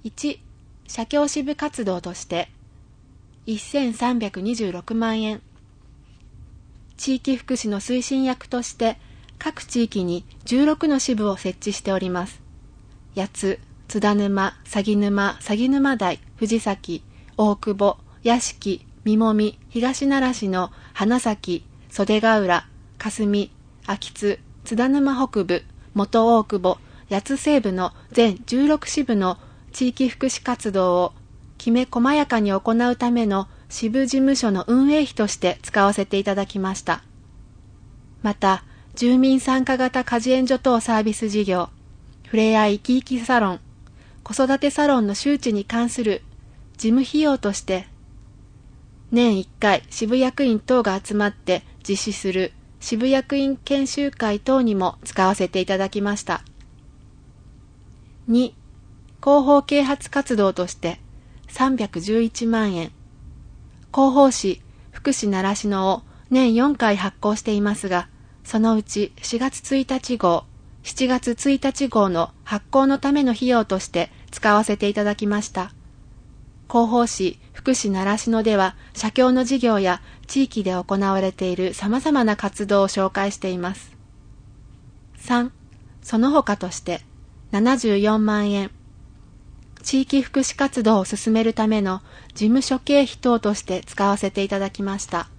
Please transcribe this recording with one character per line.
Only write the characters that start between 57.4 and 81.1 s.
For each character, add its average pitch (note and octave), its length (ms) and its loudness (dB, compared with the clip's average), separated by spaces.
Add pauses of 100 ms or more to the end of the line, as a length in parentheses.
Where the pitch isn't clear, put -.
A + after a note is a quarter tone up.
二、 A#3+ 280 2 (640)
広 C#4 240 4
報 C#4 180 6
啓 C#4+ 200 2
発 C#4 280 -4
活 C#4 260 -2
動 G3 160 4
と F3+ 140 -4
し - 80 -12
て - 240 -6 (500)
三 C4 280 0
百 G3+ 240 -4
十 G#3+ 220 0
一 A3+ 240 -4
万 A3 280 0
円。 E3 180 -6 (1000)
広 C4+ 220 4
報 C4+ 160 8
誌、 - 320 -4 (300)
福 - 180 -4
祉 A3 180 -2
習 F#3+ 260 0
志 G#3 140 -6
野 F#3+ 220 0
を F#3 120 0 (280)
年 B3+ 240 4
四 C4+ 220 2
回 G#3 200 2
発 F#3+ 240 -6
行 G#3+ 160 0
し - 60 -10
て A3 100 -2
い G#3 80 0
ま G3+ 140 0
す G3 160 -6
が、 F3 180 -2 (360)
そ - 140 -4
の A3 180 4
う G#3+ 60 0
ち - 380 -4
四 - 180 -6
月 C4+ 380 -4
一 C4+ 100 0
日 B3+ 300 -4
号、 E3+ 280 0 (380)
七 - 240 -4
月 B3 260 0
一 C#4 300 0
日 C4+ 260 -2
号 G#3 200 2
の E3+ 220 -2 (120)
発 - 280 -8
行 C4+ 160 4
の C#4 120 2
た C#4 140 0
め D4 100 2
の B3+ 100 2
費 B3 160 -2
用 A#3 180 2
と F#3+ 120 -2
し - 100 -8
て - 220 -2 (200)
使 G#3 240 2
わ G#3+ 100 4
せ G#3 140 -2
て G3+ 100 0
い G3+ 60 -2
た G#3 100 0
だ G#3 100 0
き G#3 120 -4
ま G#3 160 0
し - 80 -10
た。 F#3 240 -6 (960)
広 A#3 180 4
報 A#3+ 160 2
誌、 - 320 -4 (140)
福 - 200 -2
祉 G#3+ 200 0
習 F#3+ 240 0
志 A3+ 140 -4
野 A3 120 2
で G#3+ 140 2
は、 F#3+ 200 0 (180)
写 A3 160 -4
経 B3+ 200 4
の B3+ 140 2
事 C4 140 -2
業 A#3 200 2
や F#3 220 0 (260)
地 C4+ 180 0
域 G#3+ 200 -4
で F#3+ 80 0
行 F#3 260 -2
わ G3 220 0